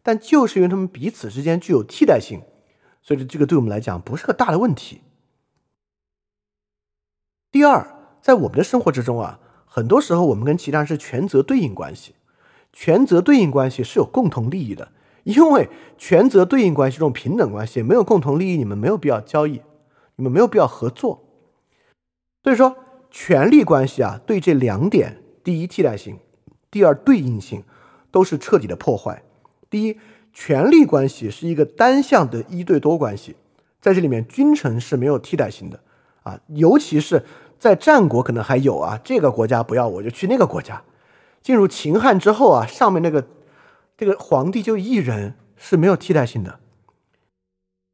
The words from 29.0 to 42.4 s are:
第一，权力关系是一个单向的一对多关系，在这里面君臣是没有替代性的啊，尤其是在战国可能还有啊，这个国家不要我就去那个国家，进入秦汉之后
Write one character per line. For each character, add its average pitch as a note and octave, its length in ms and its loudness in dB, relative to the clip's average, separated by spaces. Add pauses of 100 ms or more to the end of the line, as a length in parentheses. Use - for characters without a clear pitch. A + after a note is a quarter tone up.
第 G#3+ 160 -4
一， G#3+ 120 -6 (360)
权 D#3 360 0
力 D#4 140 8
关 C3+ 240 2
系 A2 220 -8
是 E3+ 180 -10
一 E3+ 80 -2
个 D3+ 80 2
单 B3+ 380 2
向 F#3+ 280 2
的 A#2 200 -6
一 F3+ 140 -8
对 E3+ 160 2
多 D#3+ 180 0
关 A2+ 180 -4
系， - 200 -18 (440)
在 G3 140 2
这 F#3 80 2
里 D#3+ 60 0
面 A#2 200 -2
君 D4 260 2
臣 A#2+ 260 -2
是 C3 180 -6
没 B2 80 -2
有 C#3+ 120 0
替 E3 200 -8
代 A2+ 120 -2
性 F#2 200 -16
的 - 100 -18 (440)
啊， - 240 -16
尤 D#3+ 300 2
其 D#3+ 220 -2
是 D3+ 240 -2 (340)
在 G#3 180 4
战 B3+ 340 4
国 - 120 0
可 - 120 -4
能 A2+ 100 -4
还 C3 140 -2
有 C3 200 0
啊， F2+ 240 -6
这 B3+ 180 -2
个 C#3 120 2
国 A2+ 160 -2
家 A#2 160 0
不 A2+ 120 -4
要 A#2+ 120 0
我 G2 160 -8
就 A#2 60 -6
去 F#3 180 -8
那 B3+ 100 0
个 G#3 80 4
国 F2 160 -6
家， - 220 -16 (580)
进 C4 140 0
入 G3+ 100 4
秦 E3 320 -2
汉 A3 220 2
之 G3+ 120 2
后 G#3+ 200 4